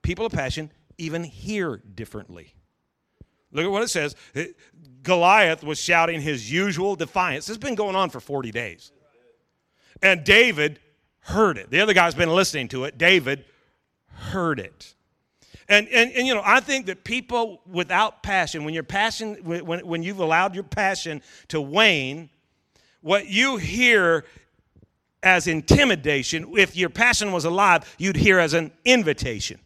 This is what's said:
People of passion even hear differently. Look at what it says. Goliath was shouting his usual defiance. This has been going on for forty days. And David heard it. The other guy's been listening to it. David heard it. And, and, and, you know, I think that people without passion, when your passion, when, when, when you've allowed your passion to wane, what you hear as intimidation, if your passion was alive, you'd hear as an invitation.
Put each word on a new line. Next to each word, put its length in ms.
People 240
of 60
passion 380
even 260
hear 540
differently. 600
Look 120
at 60
what 120
it 60
says. 260
Goliath 640
was 160
shouting 400
his 320
usual 420
defiance. 520
This 100
has 20
been 180
going 200
on 140
for 100
forty 300
days. 420
And 220
David 540
heard 360
it. 140
The 100
other 140
guy's 200
been 200
listening 340
to 160
it. 140
David 480
heard 520
it. 340
And, 180
and, 240
and, 140
you 80
know, 100
I 160
think 260
that 160
people 640
without 560
passion, 420
when 100
your 80
passion, 600
when, 220
when, 220
when 160
you've 160
allowed 360
your 100
passion 580
to 140
wane, 680
what 260
you 300
hear 680
as 240
intimidation, 1120
if 180
your 140
passion 420
was 140
alive, 500
you'd 200
hear 220
as 140
an 200
invitation. 800